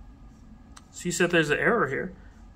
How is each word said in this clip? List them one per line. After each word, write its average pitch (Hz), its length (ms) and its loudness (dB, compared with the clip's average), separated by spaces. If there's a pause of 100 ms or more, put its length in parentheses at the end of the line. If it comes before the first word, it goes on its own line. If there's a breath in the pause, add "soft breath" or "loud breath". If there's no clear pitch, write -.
(920)
So - 140 -14
you 175 60 -2
said 175 200 2
there's 160 180 2
an 143 80 2
error 180 300 2
here, 135 260 -8 (420 soft breath)